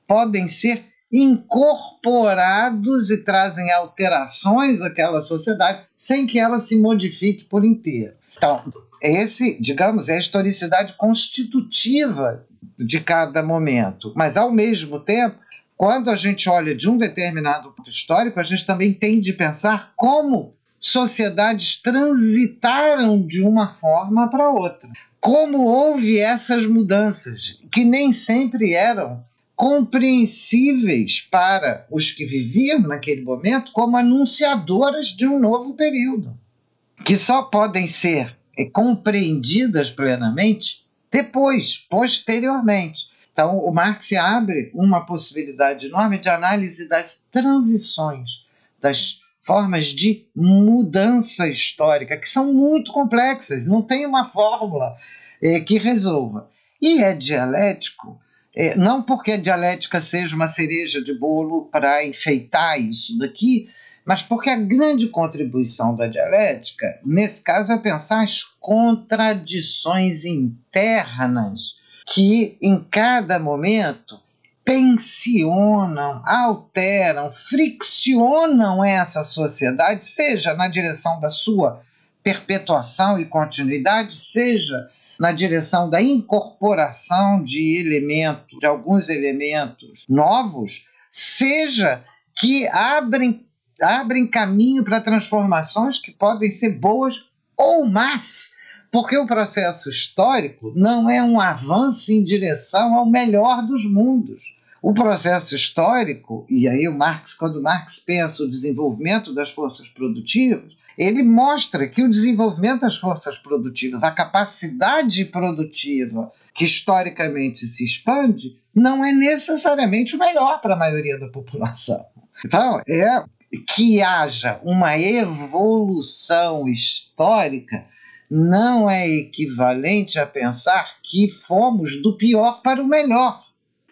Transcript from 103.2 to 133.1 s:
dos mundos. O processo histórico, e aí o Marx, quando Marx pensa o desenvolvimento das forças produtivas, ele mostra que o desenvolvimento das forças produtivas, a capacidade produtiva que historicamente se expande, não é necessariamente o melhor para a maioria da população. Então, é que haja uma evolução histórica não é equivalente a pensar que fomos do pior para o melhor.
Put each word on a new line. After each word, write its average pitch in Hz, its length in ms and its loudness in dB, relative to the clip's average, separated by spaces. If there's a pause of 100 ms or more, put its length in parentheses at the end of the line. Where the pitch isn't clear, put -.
dos 220 240 -2
mundos. 220 640 0 (280)
O 214 100 2
processo 180 640 0
histórico, 165 960 -2
e 127 180 4
aí 139 180 2
o 160 80 -4
Marx, 156 380 -2
quando 156 300 -6
Marx 160 360 -4
pensa 170 440 -2
o 135 60 -2
desenvolvimento 143 840 -2
das 143 180 -6
forças 135 380 -10
produtivas, 127 880 -2 (240)
ele 220 240 0
mostra 233 640 2
que 226 140 -2
o 254 80 2
desenvolvimento 220 720 0
das 240 160 -2
forças 160 400 -6
produtivas, 127 640 -6
a 160 80 0
capacidade 190 1160 -2
produtiva 143 1080 -4 (220)
que 170 140 -2
historicamente 156 960 -2
se 120 180 -8
expande, 226 760 -2 (160)
não 262 280 4
é 277 80 0
necessariamente 277 1080 0
o - 20 -6
melhor 311 420 2
para - 140 0
a - 40 0
maioria 151 400 -2
da 131 100 -12
população. - 760 -8 (400)
Então, 202 420 0
é 190 380 0 (500)
que 214 280 4
haja 151 600 -2
uma 170 360 2
evolução 170 1700 -2
histórica 147 1160 -2 (480)
não 208 540 4
é 185 180 2
equivalente 151 1120 -2
a 147 60 0
pensar 139 800 -2
que 196 260 2
fomos 185 720 -2
do 202 160 0
pior 233 460 2
para 262 200 0
o 269 60 -2
melhor. 254 560 0 (480)